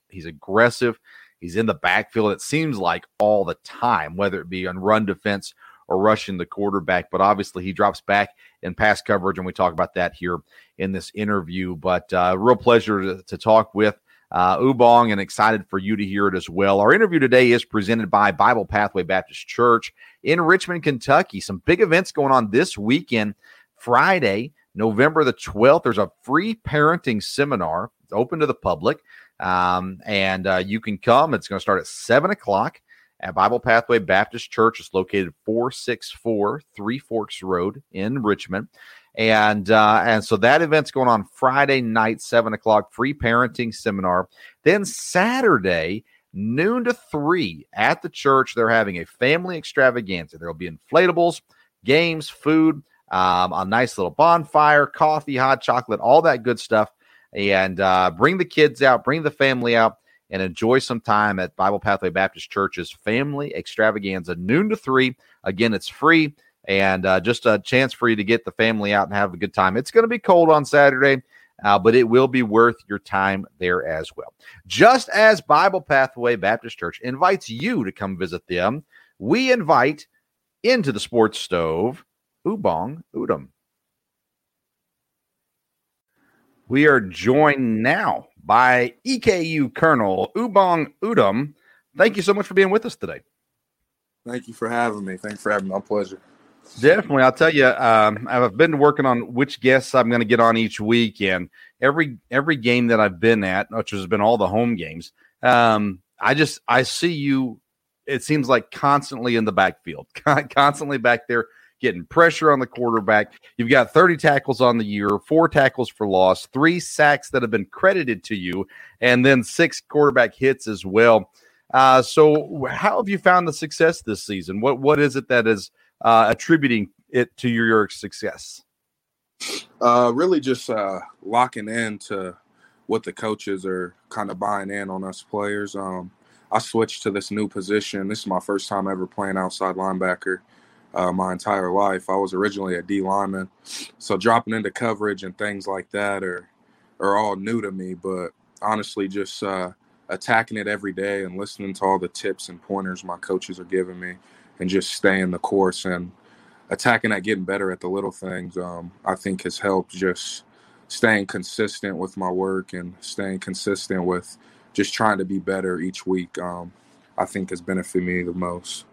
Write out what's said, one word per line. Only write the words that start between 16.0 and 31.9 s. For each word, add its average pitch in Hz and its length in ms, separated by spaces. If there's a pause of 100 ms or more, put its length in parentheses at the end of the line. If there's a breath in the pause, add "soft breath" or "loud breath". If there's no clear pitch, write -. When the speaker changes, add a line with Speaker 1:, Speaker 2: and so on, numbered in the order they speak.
Speaker 1:
hear 101 220
it 92 80
as 90 160
well. 98 300
Our 110 120
interview 180 280
today 127 320
is 120 120
presented 107 460
by 101 220
Bible 104 320
Pathway 101 400
Baptist 92 420
Church 117 460 (320 soft breath)
in 165 160
Richmond, 175 420
Kentucky. 139 560
Some 92 260
big 180 160
events 180 300
going 139 220
on 117 180
this 135 260
weekend. 107 580 (420 soft breath)
Friday, 127 760 (220)
November 117 480
the 127 100
twelfth, 131 520
there's 104 140
a 104 120 (120)
free 180 320
parenting 147 680
seminar. 101 680 (120)
It's - 100
open 123 280
to 151 60
the 127 80
public, 92 440 (400 soft breath)
um, 90 680
and, 95 420
uh, 92 200
you 107 140
can 104 180
come. 143 340
It's 101 140
gonna 95 140
start 95 200
at - 60
seven 147 460